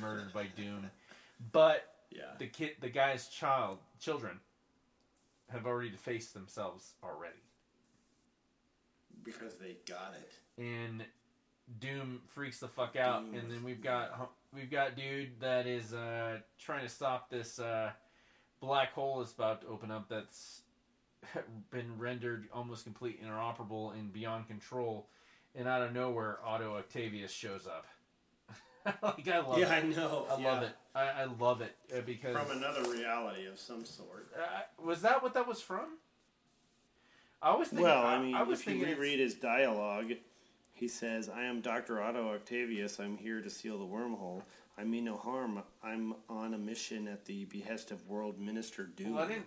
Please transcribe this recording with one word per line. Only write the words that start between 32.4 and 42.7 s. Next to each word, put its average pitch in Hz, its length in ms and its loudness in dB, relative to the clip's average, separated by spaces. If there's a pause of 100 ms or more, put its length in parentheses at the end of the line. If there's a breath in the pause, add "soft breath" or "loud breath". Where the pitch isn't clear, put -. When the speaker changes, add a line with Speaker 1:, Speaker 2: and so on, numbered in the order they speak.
Speaker 2:
another 131 340 2
reality 117 540 0
of 98 140 -10
some 117 260 -8
sort. - 500 -12
Speaker 1:
Uh, 175 260 -2 (220)
was 165 200 0
that 254 200 8
what 254 120 0
that 247 120 4
was 233 140 -2
from? 247 380 -6 (1400 soft breath)
I 165 120 10
was 320 140 4
thinking, 175 160 4
Speaker 2:
Well, 135 220 10
I 120 80 8
Speaker 1:
I, 131 80 4
Speaker 2:
mean, 131 120 2
Speaker 1:
I - 100 6
was - 160 4
Speaker 2:
if - 60 -8
you 202 60 4
Speaker 1:
thinking 185 160 4
it's 156 100 2
Speaker 2:
reread 143 220 4
his 120 140 4
dialogue, 113 800 4 (600 loud breath)
he 120 160 -2
says, 113 400 -2
"I 110 160 -4
am 123 160 -2
Doctor 117 400 0
Otto 113 340 0
Octavius. 107 640 -2